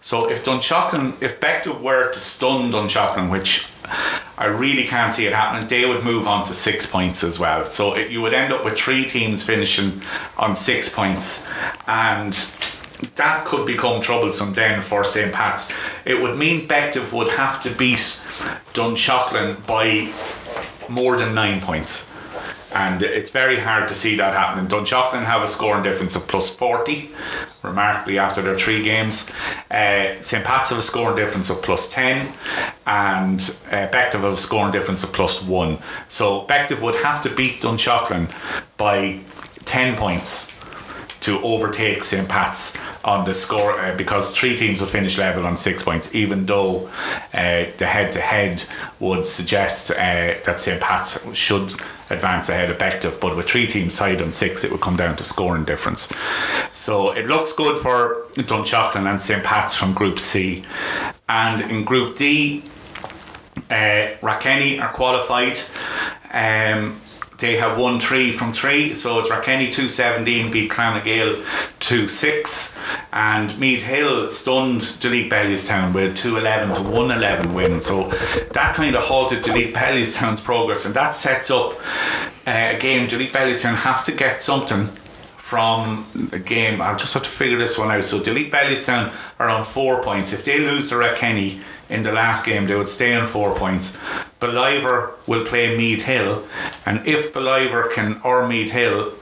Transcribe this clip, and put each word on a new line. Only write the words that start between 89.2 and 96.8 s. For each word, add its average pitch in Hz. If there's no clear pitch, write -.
are 117
on 107
four 131
points. 101
If -
they 143
lose 143
to 123
Rathkenny 110
in 107
the 107
last 113
game, 104
they 101
would 101
stay 120
on 117
four 104
points. 92
Ballivor 127
will 113
play 117
Meath 113
Hill, 104